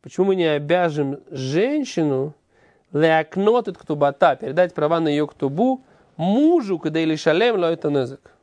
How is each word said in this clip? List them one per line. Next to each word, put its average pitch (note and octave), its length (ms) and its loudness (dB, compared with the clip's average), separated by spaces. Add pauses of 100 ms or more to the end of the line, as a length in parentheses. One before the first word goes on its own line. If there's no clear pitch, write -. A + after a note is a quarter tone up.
почему - 240 -2
мы F#3+ 80 2
не F3+ 120 0
обяжем D3+ 720 0 (100)
женщину D3+ 1040 -2 (580)
лякнот E3 760 0
от F3+ 100 -12
ктубата, D3 560 0
передать E3+ 400 -2
права D#3+ 240 0
на E3 80 0
её D3 220 0
ктубу A3+ 560 -2 (320)
мужу, G#3+ 640 2
кдей D#3+ 260 -2
лишалем E3 560 2
ло E3+ 60 0
это E3 240 -2
незек? C3+ 420 -4 (100)